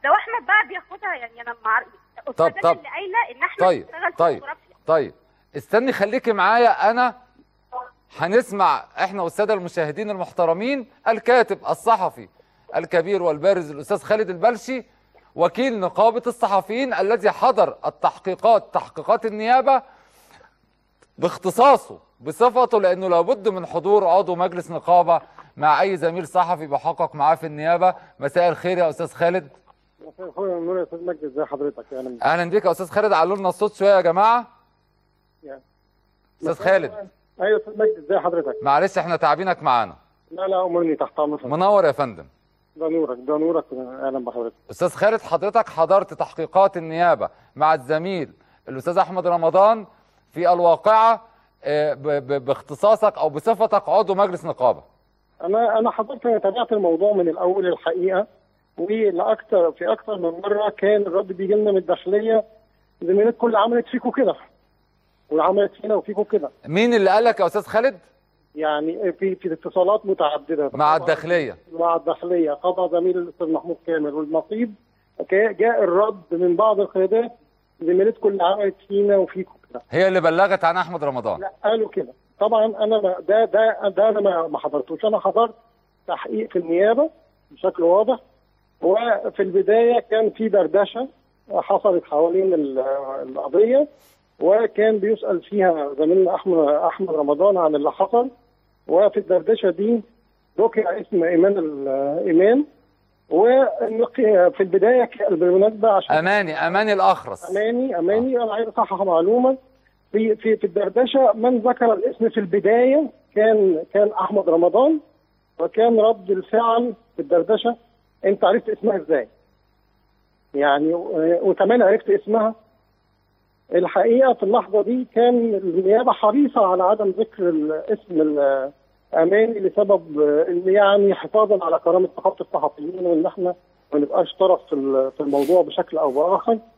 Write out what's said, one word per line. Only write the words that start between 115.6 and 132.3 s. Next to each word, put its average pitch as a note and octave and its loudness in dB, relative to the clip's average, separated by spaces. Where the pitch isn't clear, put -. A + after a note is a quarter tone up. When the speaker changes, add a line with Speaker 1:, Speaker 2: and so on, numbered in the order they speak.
Speaker 3:
رد G#3 0
الفعل A#3 0
في E3+ -8
الدردشة: F3+ 0
"أنت G3+ 0
عرفت G#3 2
اسمها G#3 -2
إزاي؟" D3 -2
يعني، D3 0
و-، E3+ -2
وكمان G3 2
عرفت G#3+ 2
اسمها. G#3+ 0
الحقيقة A#3 2
في - -2
اللحظة G#3 0
دي B3 -2
كان A#3+ 4
النيابة F#3+ 2
حريصة A3+ 2
على F#3 2
عدم G3+ 2
ذكر A3 -4
ال-، D#3 -2
اسم F3+ -4
ال-، C#3+ 0
أماني G3+ 2
لسبب، F3+ 0
آه، D3+ 2
إن F3 -2
يعني G3+ 4
حفاظا G3+ 0
على D#3+ 0
كرامة F3+ 2
نقابة - -2